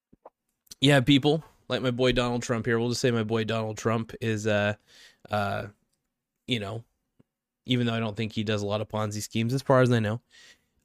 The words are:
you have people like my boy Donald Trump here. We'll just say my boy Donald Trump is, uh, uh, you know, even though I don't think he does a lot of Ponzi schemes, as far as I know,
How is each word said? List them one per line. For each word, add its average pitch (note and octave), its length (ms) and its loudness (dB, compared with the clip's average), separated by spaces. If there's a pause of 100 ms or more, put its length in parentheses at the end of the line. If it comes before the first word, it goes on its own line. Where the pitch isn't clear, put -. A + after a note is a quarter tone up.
(800)
you C#3+ 120 6
have C3+ 120 4
people D3 380 4 (240)
like B2 140 -2
my B2+ 80 0
boy B2 220 2
Donald A#2+ 320 0
Trump A#2 240 -4
here. A#2 100 2
We'll A#2 120 0
just A#2 120 -4
say C3 80 2
my A#2 140 0
boy A2 200 -2
Donald A2 320 -4
Trump A2+ 460 -2
is, A2 240 -2
uh, G#2 300 2 (560)
uh, G#2 340 -2 (800)
you B2 140 -2
know, G#2+ 240 -8 (840)
even B2 220 0
though A2+ 80 -2
I A2+ 40 -2
don't A2 160 -4
think A2 180 -6
he A2+ 100 -4
does G#2 180 -2
a G2+ 60 -4
lot G#2 140 -2
of G#2+ 60 -10
Ponzi G#2+ 320 -4
schemes, A2+ 320 -4
as C3+ 120 -2
far C3 180 6
as B2 100 6
I A#2+ 60 4
know, A2 240 -2 (640)